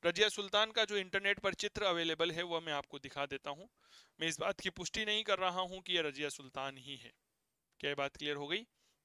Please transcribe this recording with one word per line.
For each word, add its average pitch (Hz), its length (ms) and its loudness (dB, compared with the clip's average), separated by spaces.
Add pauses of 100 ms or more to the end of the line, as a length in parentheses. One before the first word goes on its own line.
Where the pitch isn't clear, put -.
रजिया 170 280 4
सुल्तान 208 400 2
का 220 140 2
जो 208 140 0
इंटरनेट 196 420 2
पर 190 160 2
चित्र 208 280 -2
अवेलेबल 165 460 4
है 165 140 -2
वो 170 160 0
मैं 160 120 -4
आपको 143 280 -4
दिखा 139 260 -4
देता 139 260 -6
हूँ। 175 160 -12 (520)
मैं 160 80 0
इस 156 120 -2
बात 190 200 0
की 190 120 -2
पुष्टि 202 320 -4
नहीं 214 200 2
कर 196 160 4
रहा 185 220 2
हूँ 185 200 -8
कि 180 120 0
यह 170 80 4
रजिया 147 280 -2
सुल्तान 135 480 -8
ही 131 180 -12
है। 120 160 -16 (680)
क्या 143 100 0
ये 143 60 0
बात 139 200 -2
क्लियर 147 200 -2
हो 143 120 -6
गई? 208 180 -2 (380)